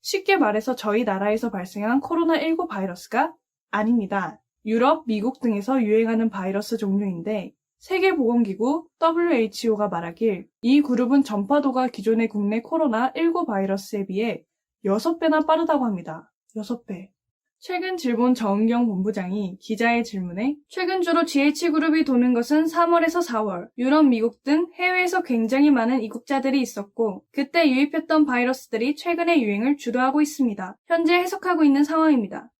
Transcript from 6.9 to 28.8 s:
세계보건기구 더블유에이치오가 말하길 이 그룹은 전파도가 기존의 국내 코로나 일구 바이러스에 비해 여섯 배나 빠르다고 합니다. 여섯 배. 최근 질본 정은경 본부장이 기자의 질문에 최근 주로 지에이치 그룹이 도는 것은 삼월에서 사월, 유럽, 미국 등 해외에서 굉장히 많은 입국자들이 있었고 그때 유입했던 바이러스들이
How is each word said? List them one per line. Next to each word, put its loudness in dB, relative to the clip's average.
세계보건기구 0
더블유에이치오가 0
말하길 -4
이 4
그룹은 2
전파도가 0
기존의 0
국내 -2
코로나 0
일구 0
바이러스에 -4
비해 -4
여섯 0
배나 2
빠르다고 2
합니다. -8
여섯 -8
배. -14
최근 -6
질본 0
정은경 0
본부장이 -4
기자의 -2
질문에 -6
최근 -2
주로 2
지에이치 0
그룹이 2
도는 2
것은 2
삼월에서 2
사월, -4
유럽, 4
미국 0
등 2
해외에서 0
굉장히 2
많은 2
입국자들이 -2
있었고 -4
그때 2
유입했던 2
바이러스들이 -2